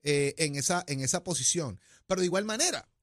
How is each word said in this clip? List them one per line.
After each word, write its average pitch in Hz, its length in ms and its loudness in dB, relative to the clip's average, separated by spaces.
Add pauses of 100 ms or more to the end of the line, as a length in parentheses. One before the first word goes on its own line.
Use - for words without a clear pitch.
eh, 143 380 2
en 147 160 0
esa, 175 320 0
en 135 140 -2
esa 175 220 0
posición. 160 560 -2 (280)
Pero 185 140 0
de 180 40 4
igual 190 200 0
manera 226 440 -2 (140)